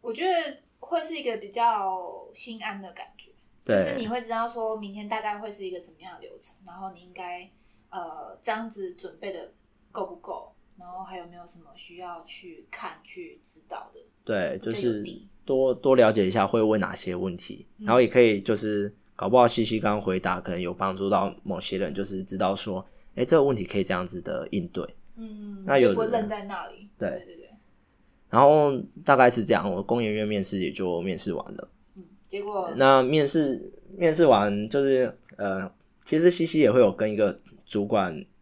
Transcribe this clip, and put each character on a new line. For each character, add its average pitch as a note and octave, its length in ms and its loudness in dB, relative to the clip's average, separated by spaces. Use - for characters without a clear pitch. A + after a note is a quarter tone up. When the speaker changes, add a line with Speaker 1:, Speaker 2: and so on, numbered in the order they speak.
Speaker 1:
我 A#3+ 100 -10
觉 C#4+ 120 -6
得 E4 340 -2
会 E4 220 -4
是 D#4+ 160 -8
一 C#4 60 -10
个 A#3 140 -4
比 G3+ 120 -14
较 G3 840 -2
心 A3+ 300 -14
安 G3+ 180 -10
的 F3+ 120 -16
感 - 140 -16
觉， - 140 -20
Speaker 2:
对。 G2+ 180 2
Speaker 1:
就 D#2 60 -2
是 - 80 -4
你 - 100 -6
会 A#3+ 140 -4
知 A3+ 80 -16
道 A#3 180 -4
说 A3 320 -6
明 G3+ 140 -14
天 G#3 160 -14
大 A3 100 -4
概 G#3+ 180 -6
会 G#3+ 140 -12
是 G3+ 140 -14
一 F3+ 60 -8
个 F3 100 -12
怎 - 120 -20
么 - 80 -20
样 - 140 -20
的 - 60 -20
流 - 180 -20
程， - 160 -20
然 F3 80 -20
后 F#3+ 200 -14
你 F3 80 -20
应 F3+ 120 -20
该， F3+ 360 -12
呃， E3+ 520 -14
这 A#3 100 -6
样 A3+ 180 -6
子 F#3+ 240 -12
准 - 260 -16
备 G3 140 -10
的 E3 180 -14
够 G#3 140 -6
不 F3 120 -14
够， - 360 -14
然 F3+ 100 -20
后 F#3 160 -12
还 F#3 140 -14
有 F3 100 -12
没 F3 80 -20
有 F3 100 -20
什 E3+ 140 -20
么 D#3+ 60 -20
需 E3+ 220 -20
要 F3 260 -14
去 - 480 -20
看、 - 320 -14
去 - 400 -18
知 - 240 -20
道 - 260 -14
的， - 60 -20
Speaker 2:
对， F#2 360 -2
就 A2+ 120 -6
是 A2 60 -4
Speaker 1:
比 - 60 -4
较 A#2 140 0
有 G#2 60 -6
底。 - 260 -14
Speaker 2:
多， C3 300 2
多 C3 220 4
了 A2+ 160 8
解 G#2+ 140 4
一 F#2 60 0
下 G#2 140 4
会 A2+ 160 2
问 G#2+ 180 4
哪 F#2 160 -4
些 F2+ 200 -6
问 F#2 200 -4
题， - 300 -16
Speaker 1:
嗯。 G#3+ 80 -12
Speaker 2:
然 A#2 60 4
后 B2+ 80 8
也 A#2 60 6
可 B2+ 140 6
以 A2 180 6
就 G#2 160 0
是 G#2 380 -2
搞 F#2 120 -4
不 A#2+ 100 4
好 B2 80 10
西 A#2 200 2
西 A2 140 -2
刚 G#2 200 0
回 F#2 180 -2
答 F#2 220 -2
可 F2+ 140 -8
能 F2+ 80 -4
有 F2 120 -4
帮 F#2+ 220 -4
助 G2 140 -2
到 G2 240 2
某 F#2 160 -6
些 F#2+ 180 -6
人， F#2+ 160 -4
就 G2 100 -6
是 F#2+ 200 -8
知 F#2+ 140 -10
道 F#2+ 180 0
说， F#2+ 300 -8
诶， B2 100 -2
这 E3 100 2
个 D3 80 6
问 C#3 100 2
题 G2+ 120 -4
可 - 120 -6
以 F#2+ 60 0
这 F#2+ 100 -4
样 F2+ 120 -2
子 F2 160 -10
的 D#2+ 300 -8
应 - 180 -2
对。 - 160 -6
Speaker 1:
嗯， G#3 500 -16
Speaker 2:
那 C#3+ 120 2
有 A2 160 6
的 - 20 0
人 - 0 -
Speaker 1:
就 - 0 -
不 - 60 0
会 - 60 -2
愣 G#3+ 220 -2
在 G#3 160 -8
那 F#3 220 -12
里。 G3+ 200 -20
Speaker 2:
对。 - 120 -4
Speaker 1:
对， - 160 -8
对， - 100 -20
对。 - 120 -20
Speaker 2:
然 A#2 120 4
后 D3 320 8
大 C#3 100 8
概 B2+ 140 10
是 A#2+ 160 0
这 A2+ 80 2
样， F#2 200 0
我 F#2+ 80 -4
工 A#2+ 220 0
研 G#2+ 100 -2
院 G#2+ 140 -2
面 G#2 160 -2
试 F#2+ 160 -4
也 E2+ 100 -2
就 F2 320 -2
面 F2+ 160 -4
试 F#2 160 -6
完 - 220 -8
了。 - 140 -14
Speaker 1:
嗯， F#3+ 80 -20
结 G3+ 160 -10
果？ G3+ 320 -6
Speaker 2:
那 C3+ 260 8
面 C#3+ 240 4
试， C#3 460 0
面 E3 180 2
试 E3 120 6
完 G#2 420 4
就 C#3 160 0
是， C3 340 2
呃， F#2+ 340 -4
其 D#3 160 0
实 F3 100 8
西 F3 160 0
西 D#3 140 -2
也 C3 100 8
会 B2 120 6
有 G2+ 100 8
跟 G#2+ 180 -2
一 G#2 60 -4
个 G#2 240 0
主 G2+ 200 -2
管 F#2+ 360 -2